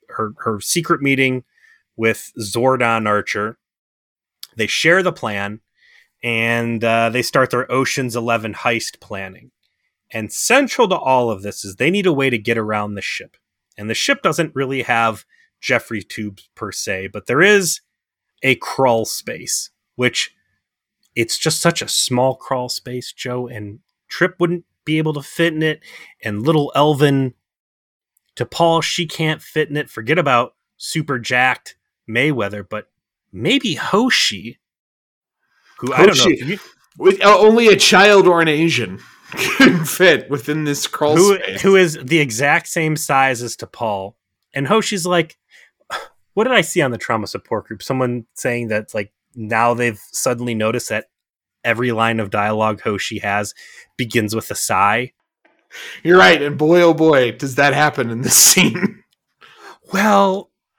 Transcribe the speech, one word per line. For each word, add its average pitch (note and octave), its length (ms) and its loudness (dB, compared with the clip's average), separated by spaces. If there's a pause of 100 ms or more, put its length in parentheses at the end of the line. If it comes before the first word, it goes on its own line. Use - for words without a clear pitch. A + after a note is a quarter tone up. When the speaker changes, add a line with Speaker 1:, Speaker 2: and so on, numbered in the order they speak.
Speaker 1:
her, G#2+ 300 -8
her G#2+ 240 -6
secret D#3+ 400 -2
meeting C3 420 0 (500)
with A2+ 460 -2
Zordon A#2 680 0
Archer. G#2 520 -4 (1000)
They G#2+ 100 -2
share F3 360 2
the F3+ 100 -2
plan, G#2 480 -6 (600)
and, A#2 600 -2
uh, A2+ 280 2
they B2 100 -2
start B2+ 300 0
their B2 200 -4
Ocean's B2+ 460 -4
Eleven A2+ 380 -4
heist - 440 -4
planning. G2 520 -14 (600)
And A2 220 -8
central B3+ 560 0
to F3+ 80 0
all B2+ 340 2
of F#2+ 120 -6
this G2+ 200 -10
is F#2+ 140 -14
they C#3+ 140 0
need F#3+ 160 0
a F3 60 2
way C3+ 180 0
to A#2+ 80 -2
get A2+ 180 -2
around G#2+ 380 -4
the G2+ 80 -10
ship. - 340 -12 (400)
And G#2+ 140 -10
the A2+ 40 -2
ship - 280 -2
doesn't E3 320 -2
really C3+ 300 -4
have A#2 420 0 (340)
Jeffrey A#2 420 -4
tubes G#2 520 -12
per G2+ 180 -10
se, G2 360 -8
but G2+ 180 -14
there C3+ 160 2
is G3 400 2 (600)
a C3 120 4
crawl A#2+ 500 0
space, - 640 -8 (280)
which - 380 -2 (800)
it's A#2 220 -4
just - 240 -4
such E3+ 220 -2
a - 60 -10
small B2+ 480 -2
crawl B2+ 340 -8
space, - 420 -10
Joe, B2 340 -8
and G#2 340 -14 (260)
Trip - 320 -2
wouldn't F3 260 -2 (200)
be D#3 140 -2
able D#3 160 -2
to C#3+ 80 -10
fit E3 320 -2
in D#3 80 -2
it. D#3 180 -2 (420)
And G#2 200 -6
little D3 340 0
Elvin C#3 580 2 (1040)
T'Pol, E3 460 0
she - 240 -4
can't D#3 360 -4
fit D3+ 280 -4
in C#3+ 60 -6
it. D3 140 -6
Forget A#2+ 280 -2
about B2+ 360 0 (220)
super D3+ 420 -6
jacked B2+ 560 -2 (340)
Mayweather, A2 600 -2
but G#2+ 220 -10 (420)
maybe F#3 420 -2
Hoshi, - 840 -2 (1160)
who B2+ 140 -4
I C3 140 8
don't F#3+ 100 6
know C3 80 2
Speaker 2:
Hoshi, D#3+ 100 4
Speaker 1:
if A#2+ 140 -6
you G3 100 -6 (400)
Speaker 2:
with, F#3 260 4
uh, G3+ 140 8
only A3 300 6
a F#3+ 80 8
child F#3+ 520 6
or E3+ 120 4
an E3 60 4
Asian D3 540 0 (140)
<laughs> - 180 -20 (240)
can F3+ 280 4
fit D#3+ 460 2
within D3+ 340 -4
this C#3+ 220 -4
crawl D3+ 300 0
Speaker 1:
who, G3 200 6
Speaker 2:
space. G2 260 -8
Speaker 1:
who G3 120 4
is E3+ 260 2
the C#3 200 0
exact C#3+ 480 0
same D#3 280 -2
size C3+ 460 0
as A#2+ 140 -10
T'Pol. G#2 580 -8 (380)
And C#3 160 -4
Hoshi's G3+ 380 0
like, E3+ 320 -2 (960)
what G#3+ 100 0
did C4 80 -2
I A3+ 80 4
see E3 220 -2
on C3 80 0
the A2+ 80 -6
trauma A2 280 -4
support - 400 -8
group? G#2+ 160 -14
Someone B2 520 -4
saying A#2+ 340 -6
that, G#2+ 260 -6
like, G#2 180 -6 (220)
now A2+ 400 0
they've A#2 260 -2 (120)
suddenly A#2+ 420 -4
noticed A2 360 -2
that A2 160 -6 (580)
every A#2 280 0
line A2+ 280 0
of G2+ 100 -4
dialogue G#2+ 520 -2
Hoshi G#2 380 -6
has G#2 340 -4 (420)
begins A2 380 -2
with A2 160 -6
a G#2 40 -8
sigh. G#2 580 0 (920)
Speaker 2:
You're F3+ 160 6
right, F3+ 220 6
and C#3+ 160 -4
boy, D#3+ 260 6
oh E3 120 6
boy, C#3+ 380 4
does B2 240 -6
that C#3+ 180 4
happen C#3+ 360 0
in A#2 120 -6
this - 140 2
<laughs> - 160 6
scene. F3+ 500 0 (880)
Speaker 1:
Well, G3 580 2 (280)